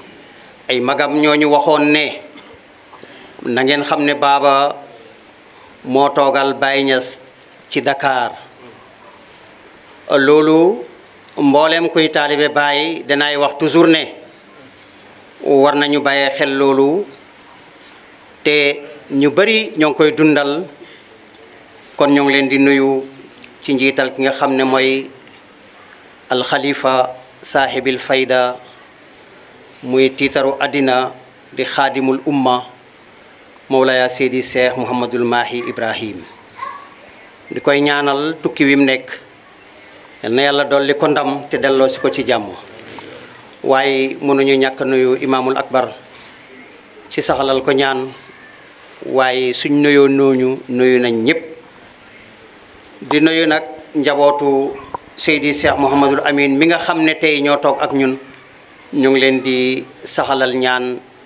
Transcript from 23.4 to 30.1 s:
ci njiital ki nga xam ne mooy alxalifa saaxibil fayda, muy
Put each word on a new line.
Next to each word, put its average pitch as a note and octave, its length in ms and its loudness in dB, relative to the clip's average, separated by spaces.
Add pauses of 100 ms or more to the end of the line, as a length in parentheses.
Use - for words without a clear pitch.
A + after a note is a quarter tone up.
ci C#3+ 120 -4
njiital C3 380 0
ki C3+ 100 -6
nga C3+ 100 0
xam C#3 240 -2
ne C3 80 0
mooy C3+ 440 0 (1200)
alxalifa C3 840 -2 (280)
saaxibil C3 560 -2
fayda, B2+ 580 0 (1300)
muy C3 280 2